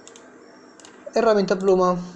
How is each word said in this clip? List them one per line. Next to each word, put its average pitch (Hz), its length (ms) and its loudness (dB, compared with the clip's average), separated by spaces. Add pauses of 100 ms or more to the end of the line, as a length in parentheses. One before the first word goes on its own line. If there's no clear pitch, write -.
(1120)
Herramienta 208 460 0
pluma, 185 380 2 (200)